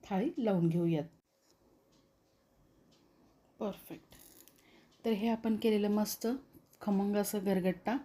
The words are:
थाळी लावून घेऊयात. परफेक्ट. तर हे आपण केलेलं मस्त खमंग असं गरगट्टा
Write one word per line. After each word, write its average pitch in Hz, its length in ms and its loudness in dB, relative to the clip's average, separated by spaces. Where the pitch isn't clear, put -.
थाळी 208 280 0
लावून 190 320 2
घेऊयात. 165 360 0
परफेक्ट. - 560 -10
तर 226 60 2
हे 214 160 0
आपण 226 300 0
केलेलं 208 320 2
मस्त 208 380 -2
खमंग 202 340 0
असं 202 300 0
गरगट्टा 190 580 0